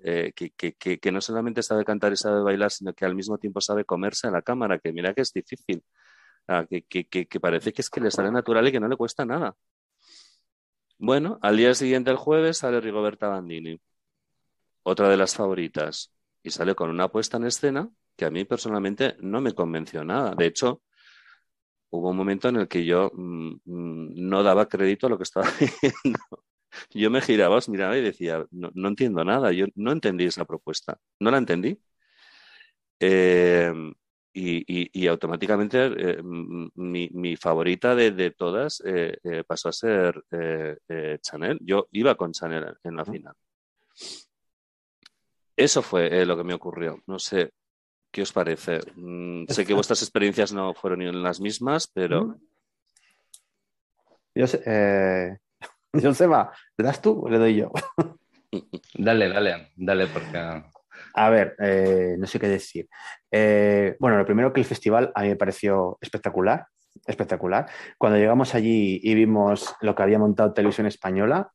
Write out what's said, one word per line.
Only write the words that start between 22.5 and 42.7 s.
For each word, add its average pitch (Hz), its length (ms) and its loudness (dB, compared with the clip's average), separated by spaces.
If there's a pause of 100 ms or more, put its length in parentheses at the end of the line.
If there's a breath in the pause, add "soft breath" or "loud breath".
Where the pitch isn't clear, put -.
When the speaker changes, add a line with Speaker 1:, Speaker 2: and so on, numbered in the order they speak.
Speaker 1:
el 98 120 -2
que 87 160 -2
yo, 90 280 2
mm, 85 420 -10 (100)
mm, 87 640 -10
no 98 120 2
daba 101 280 4
crédito 98 380 0
a - 20 0
lo 110 80 0
que 92 60 -8
estaba 95 240 -2
<laughs> - 340 0 (220)
viendo. - 420 -6 (460 loud breath)
Yo 107 200 2
me 131 100 2
giraba, 104 360 4
os 123 120 0
miraba 98 280 0
y 135 40 2
decía, 82 500 -4
"No, 87 220 -10
no 92 160 -4
entiendo 104 340 0
nada, 110 280 2
yo 92 140 0 (100)
no 107 160 -4
entendí 95 340 -2
esa 85 200 -4
propuesta, 80 520 -10 (220)
no 110 120 2
la 135 60 4
entendí". 107 420 -2 (1200 soft breath)
Eh, 90 760 4 (600)
y, 87 340 -4
y, 87 240 -4
y 90 160 -2
automáticamente, 101 760 0
eh, 90 340 -2
m-, 85 560 -10
mi, 87 380 -6
mi 87 240 -4
favorita 87 580 0
de, 117 160 6
de 92 200 -2
todas, 104 540 -4
eh, 90 380 -2
eh, 82 220 -6
pasó 82 240 -6
a 82 40 -6
ser, 92 580 0
eh, 80 460 -6 (120)
eh, 78 320 -6
Chanel. 87 400 -6
Yo 95 300 0
iba 117 240 2
con 85 180 -6
Chanel 82 500 -8